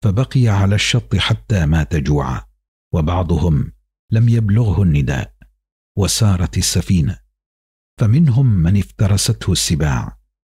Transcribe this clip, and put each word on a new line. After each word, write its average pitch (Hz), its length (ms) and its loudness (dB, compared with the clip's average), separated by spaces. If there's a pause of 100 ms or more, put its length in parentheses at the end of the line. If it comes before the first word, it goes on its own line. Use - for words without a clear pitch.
فبقي 120 440 0
على 98 260 2
الشط - 420 -2
حتى 95 500 -2
مات 78 300 0
جوعا. 67 480 -2 (500)
وبعضهم 80 760 0 (400)
لم 113 160 2
يبلغه 107 540 2
النداء، 69 520 0 (640)
وسارت 95 600 0
السفينة، 117 600 0 (800)
فمنهم 131 460 2
من 95 300 2
افترسته 101 760 -2
السباع، 69 680 -2 (380)